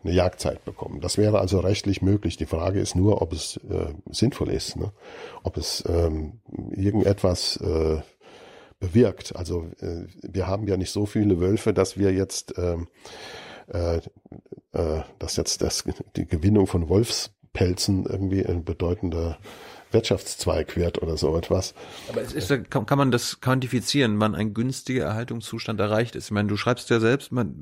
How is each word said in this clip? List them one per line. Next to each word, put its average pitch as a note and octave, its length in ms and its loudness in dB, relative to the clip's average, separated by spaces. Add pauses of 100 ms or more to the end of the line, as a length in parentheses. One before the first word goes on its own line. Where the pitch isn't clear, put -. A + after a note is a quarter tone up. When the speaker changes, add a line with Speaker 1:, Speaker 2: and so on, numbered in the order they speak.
Speaker 1:
eine E2+ 100 -2
Jagdzeit F2+ 520 2
bekommen. - 360 -10
Das F2+ 160 -4
wäre G#2 220 4
also F#2+ 220 2
rechtlich G2 420 0
möglich. G2 340 2
Die D#2 100 -6
Frage F#2 340 0
ist - 160 -2
nur, F#2+ 260 4
ob D#2+ 100 -2
es, - 260 -6 (120)
äh, F2 240 -4 (160)
sinnvoll - 400 0
ist, - 240 -4
ne? E2+ 180 -6 (520)
Ob F#2+ 120 -6
es, - 300 -6
ähm, D#2+ 540 0 (320)
irgendetwas, G2 840 2
äh, D#2+ 420 2 (800)
bewirkt. G2+ 560 2
Also, E2+ 320 -4 (100)
äh, F2 280 -8 (160)
wir F2+ 260 -4
haben G2+ 180 -2
ja F#2+ 100 2
nicht F2+ 140 -2
so G#2 160 0
viele G#2 320 4
Wölfe, G2+ 340 2
dass F#2 240 2
wir G2 160 4
jetzt, - 460 -2
ähm, E2+ 300 -2 (800)
äh, E2+ 300 0 (760)
äh, D#2+ 300 0 (180)
dass - 160 -6
jetzt - 260 -2
das, - 220 -2 (320)
die F2 100 -2
Gewinnung F#2+ 400 4
von E2+ 220 0
Wolfspelzen F#2+ 1200 0
irgendwie F#2+ 380 0
ein F2 200 -2
bedeutender E2+ 760 -2 (540)
Wirtschaftszweig F2 880 0
wird E2+ 240 0
oder D#2+ 160 -2
so D#2 180 2
etwas. F2+ 380 0 (340)
Speaker 2:
Aber A2+ 140 -4
es - 100 -10
ist, - 160 -4 (220)
kann, A2+ 160 -2
kann C#3+ 100 2
man C#3 140 4
das - 320 0
quantifizieren, B2 800 2
wann G#2+ 140 2
ein G#2 200 -2
günstiger B2+ 500 -2
Erhaltungszustand A2+ 760 -4
erreicht G#2+ 360 0
ist? - 80 -8
Ich - 60 -12
meine, G#2 180 2
du G2+ 80 2
schreibst - 320 0
ja A#2 100 6
selbst, A#2 320 2
man, G2 320 -4